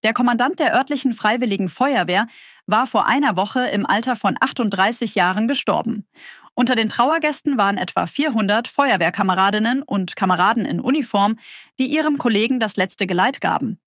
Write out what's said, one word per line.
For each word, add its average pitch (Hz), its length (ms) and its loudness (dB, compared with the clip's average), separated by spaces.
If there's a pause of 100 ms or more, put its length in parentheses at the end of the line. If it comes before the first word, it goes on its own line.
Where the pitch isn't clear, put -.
Der 220 120 0
Kommandant 247 440 0
der 269 160 2
örtlichen 262 400 0
Freiwilligen 208 540 0
Feuerwehr 202 580 0 (400)
war 226 220 2
vor - 180 2
einer 254 300 2
Woche 214 320 -2
im - 180 -2
Alter 233 300 0
von 190 240 -2
achtunddreißig 220 720 0
Jahren 185 320 0
gestorben. - 640 -2 (480)
Unter 247 200 2
den 220 120 0
Trauergästen 294 720 0
waren 202 180 2
etwa 180 300 -4
vierhundert 220 640 0
Feuerwehrkameradinnen 208 1120 2
und 190 320 -4
Kameraden 190 500 2
in 175 160 -2
Uniform, 226 560 0 (440)
die 254 120 0
ihrem 302 240 0
Kollegen 233 440 0
das 220 160 -2
letzte 190 320 -2
Geleit 196 320 0
gaben. 175 460 -2